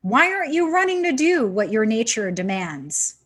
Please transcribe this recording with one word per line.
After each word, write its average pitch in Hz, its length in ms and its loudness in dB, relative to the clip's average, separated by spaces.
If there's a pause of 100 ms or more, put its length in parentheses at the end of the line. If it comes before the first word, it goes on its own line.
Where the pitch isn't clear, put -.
Why 269 300 2
aren't 349 220 -4
you 330 180 2
running 370 300 2
to 349 100 0
do 302 360 2
what 190 240 -2
your 220 160 2
nature 220 420 -2
demands? 180 840 -6 (100)